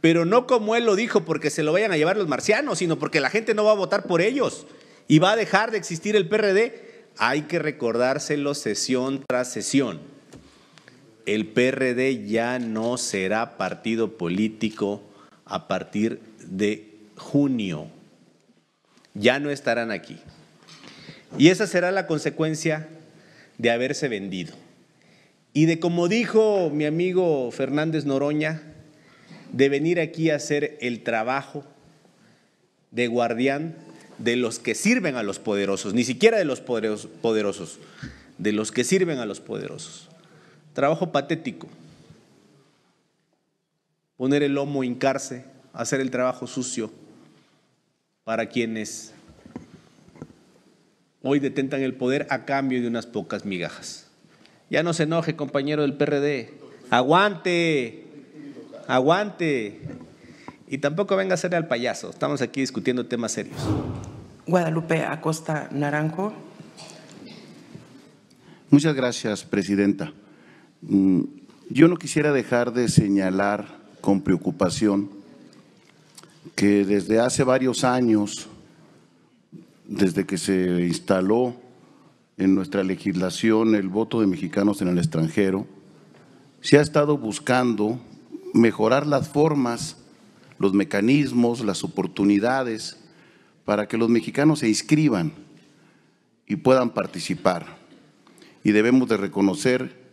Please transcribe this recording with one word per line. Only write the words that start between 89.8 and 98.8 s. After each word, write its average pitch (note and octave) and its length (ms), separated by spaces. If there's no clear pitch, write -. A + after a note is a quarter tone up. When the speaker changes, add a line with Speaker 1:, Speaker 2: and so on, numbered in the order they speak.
Speaker 3:
los F#2+ 140
mecanismos, A#2+ 920
las G2 200
oportunidades G#2 1120
para G#2 220
que A2+ 120
los A2+ 100
mexicanos C#3 520
se A#2 80
inscriban A2 640
y G#2 80
puedan B2+ 340
participar. F2+ 880
Y G#2+ 80
debemos A#2+ 360